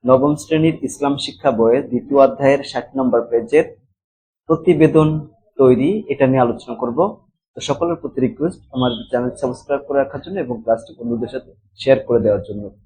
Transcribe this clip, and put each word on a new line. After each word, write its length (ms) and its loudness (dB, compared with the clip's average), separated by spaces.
নবম 280 4
শ্রেণীর 480 0
ইসলাম 340 -2
শিক্ষা 340 -2
বইয়ের 380 2
দ্বিতীয় 320 0
অধ্যায়ের 440 4
ষাট 320 -10
নম্বর 260 0
পেজের 420 0
প্রতিবেদন 840 2
তৈরি, 500 4
এটা 180 0
নিয়ে 140 2
আলোচনা 360 -2
করব। 440 -4
তো 60 -16
সকলের 340 -2
প্রতি 260 -8
রিকোয়েস্ট 400 -4
আমার 180 0
চ্যানেল 200 -2
সাবস্ক্রাইব 580 -6
করে 100 0
রাখার 220 -4
জন্য 200 -8
এবং 220 -6
ক্লাসটি 380 -4
বন্ধুদের 280 -4
সাথে 240 -12
শেয়ার 240 2
করে 200 2
দেওয়ার 220 0
জন্য। 280 -12